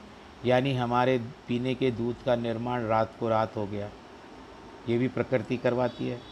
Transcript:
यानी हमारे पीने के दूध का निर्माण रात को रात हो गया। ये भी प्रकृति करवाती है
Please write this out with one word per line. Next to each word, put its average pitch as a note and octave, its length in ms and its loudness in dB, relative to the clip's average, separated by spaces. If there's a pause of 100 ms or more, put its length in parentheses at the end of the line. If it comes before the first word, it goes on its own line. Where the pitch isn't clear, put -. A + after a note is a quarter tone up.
(460)
यानी B2+ 300 4
हमारे B2 420 4 (300)
पीने B2 280 0
के C3 160 2
दूध A#2 320 -4
का B2 120 4
निर्माण A#2 480 -2
रात A2 360 2
को A#2 100 0
रात A2 260 2
हो G#2+ 120 -2
गया। G#2 220 -6 (1000)
ये A#2 80 2
भी B2+ 100 2
प्रकृति A#2 500 0
करवाती B2 520 0
है A#2+ 120 -6 (100)